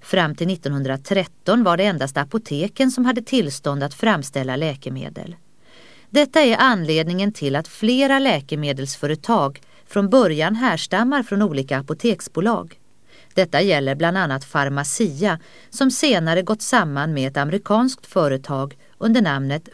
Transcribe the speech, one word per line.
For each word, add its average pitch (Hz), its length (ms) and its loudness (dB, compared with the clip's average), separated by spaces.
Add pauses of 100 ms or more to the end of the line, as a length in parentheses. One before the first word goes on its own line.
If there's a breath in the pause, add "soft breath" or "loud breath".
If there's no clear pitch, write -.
Fram 165 340 0
till 170 120 -2
nittonhundratretton 170 1160 -2
var 175 120 4
det 185 80 2
endast 139 320 -2
apoteken 196 720 -2
som 262 140 -2
hade 247 180 -2
tillstånd 143 600 -2
att 139 120 -4
framställa 139 640 -2
läkemedel. 139 800 -8 (760 soft breath)
Detta 285 300 4
är 262 180 4
anledningen 180 760 2
till 139 240 -2
att 160 120 -4
flera 269 500 2
läkemedelsföretag 147 1400 -2 (260 soft breath)
från 202 220 0
början 185 460 4
härstammar 240 680 0
från 202 200 -2
olika 139 360 -2
apoteksbolag. 175 1000 -4 (560 soft breath)
Detta 180 260 2
gäller 143 340 2
bland 165 240 0
annat 139 340 -4
Pharmacia, 147 880 -2 (300 loud breath)
som 262 200 0
senare 185 520 2
gått 214 200 -2
samman 156 520 0
med 135 140 -2
ett 135 80 -8
amerikanskt 208 720 0
företag 139 680 -2 (220 soft breath)
under 226 240 2
namnet 139 520 -2